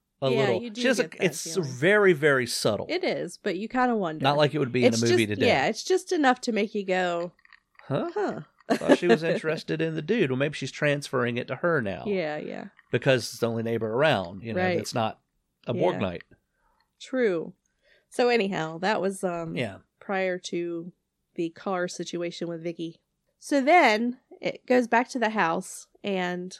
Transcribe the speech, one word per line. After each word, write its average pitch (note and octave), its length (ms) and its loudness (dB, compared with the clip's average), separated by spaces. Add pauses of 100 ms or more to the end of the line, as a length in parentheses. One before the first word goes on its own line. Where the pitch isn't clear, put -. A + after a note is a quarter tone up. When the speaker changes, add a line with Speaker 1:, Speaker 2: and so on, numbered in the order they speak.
(220)
Speaker 1:
A - 80 2
Speaker 2:
Yeah, - 100 2
Speaker 1:
little. - 220 2
Speaker 2:
you A#3+ 80 -10
do A3+ 120 -10
Speaker 1:
She A#3+ 60 2
has A#3+ 100 2
a, A#3+ 60 2
Speaker 2:
get - 140 -14
that G3 60 0
Speaker 1:
it's E3 300 -2
Speaker 2:
feeling. D#3+ 160 -2
Speaker 1:
very, F#3 420 6
very C#3 340 4
subtle. - 420 0
Speaker 2:
It F4+ 160 -2
is, E3 380 -4
but F3 140 -2
you G#3+ 120 -6
kinda B3 280 0
wonder. D#3 260 -2
Speaker 1:
Not C#3+ 140 4
like D3+ 180 4
it D3+ 40 0
would B2+ 140 0
be B2+ 120 2
in A#2+ 80 8
a A#2 40 0
Speaker 2:
It's A2+ 60 0
Speaker 1:
movie A#2 240 4
Speaker 2:
just, G#2 140 -2
Speaker 1:
today. - 80 4
Speaker 2:
yeah, D3 180 4
it's - 180 -4
just F#4 280 0
enough C4+ 300 2
to A#3 100 -4
make G#3+ 220 -2
you G3+ 100 -4
go, F3+ 480 0 (560)
Speaker 1:
Huh? C4+ 260 -2
Speaker 2:
"Huh." F4+ 260 -2 (280)
Speaker 1:
I - 80 2
thought - 220 4
she F3+ 100 -2
was F3 140 4
Speaker 2:
<laughs> - 20 -4
Speaker 1:
interested D#3+ 580 -2
in D#3+ 140 -2
the D#3 60 -6
dude. E3+ 280 2
Well, B2+ 80 0
maybe C#3+ 160 -2
she's C3 160 -8
transferring C3+ 680 -2
it B2 100 -6
to C3 80 -6
her E3 260 0
now. F#2 240 -4
Speaker 2:
Yeah, D#3+ 320 -4
yeah. - 280 -10 (260)
Speaker 1:
Because B2+ 380 2
it's - 80 -14
the A#2 100 0
only A2+ 160 -4
neighbor A2+ 280 -2
around, G2+ 500 0
you A#2 100 -8
know, F3+ 100 -2
Speaker 2:
Right. F3+ 140 0
Speaker 1:
that's - 180 -6
not A2+ 260 -2 (460)
a B2 80 -2
Borg E3 200 0
Speaker 2:
Yeah. F#3 60 -6
Speaker 1:
night. F2+ 220 -4 (800)
Speaker 2:
True. F#3+ 540 -2 (560)
So B3 180 2
anyhow, F3+ 500 0
that F#3 220 0
was, F#3+ 240 -4
um, E3+ 320 -4
Speaker 1:
Yeah. G2+ 220 -4 (200)
Speaker 2:
prior F#3+ 400 -4
to E3+ 540 -6 (420)
the E3 160 -4
car F3+ 380 -4
situation F3 600 -8
with E3 140 -10
Vicky. E3 380 -10 (380)
So C#4+ 220 0
then B3 580 4 (220)
it - 260 -6
goes B3+ 200 4
back A#3+ 240 2
to - 80 -6
the A3 120 0
house, F#3 560 -2 (180)
and F3+ 560 -4